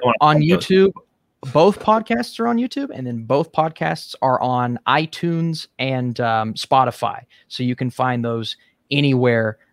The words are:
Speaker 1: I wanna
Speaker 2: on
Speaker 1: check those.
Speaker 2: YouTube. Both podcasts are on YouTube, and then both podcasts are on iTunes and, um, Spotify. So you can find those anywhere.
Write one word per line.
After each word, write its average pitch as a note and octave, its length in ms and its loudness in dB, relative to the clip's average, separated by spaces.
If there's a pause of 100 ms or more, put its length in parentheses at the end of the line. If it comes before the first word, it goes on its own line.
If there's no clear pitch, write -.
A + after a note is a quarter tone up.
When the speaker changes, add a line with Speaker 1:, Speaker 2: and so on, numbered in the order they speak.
Speaker 1:
I - 20 0
wanna A#2+ 160 2
Speaker 2:
on D3+ 200 6
Speaker 1:
check D#3 80 2
those. F3 180 2
Speaker 2:
YouTube. F#3+ 240 4 (640)
Both F#3 260 4
podcasts A3+ 600 -2
are A#3 80 -2
on A#3 100 0
YouTube, C4+ 360 -4
and B2+ 120 -10
then A#2 180 -6
both C#3 280 0
podcasts - 720 -4
are B2+ 180 2
on B2 460 0
iTunes E3 800 -2 (100)
and, B2+ 420 -2
um, A2+ 360 0
Spotify. B2 640 0 (280)
So - 120 -10
you B2 140 -2
can B2+ 160 -4
find B2 340 -2
those A#2 320 -6 (320)
anywhere. B2 680 2 (160)